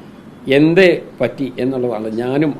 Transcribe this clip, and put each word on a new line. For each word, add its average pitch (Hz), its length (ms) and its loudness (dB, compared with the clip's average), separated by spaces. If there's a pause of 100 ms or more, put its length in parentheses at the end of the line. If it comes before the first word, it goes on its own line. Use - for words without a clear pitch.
(580)
എന്തേ 170 320 6 (300)
പറ്റി 127 280 -4 (160)
എന്നുള്ളതാണ് 123 460 -4 (120)
ഞാനും 139 380 -2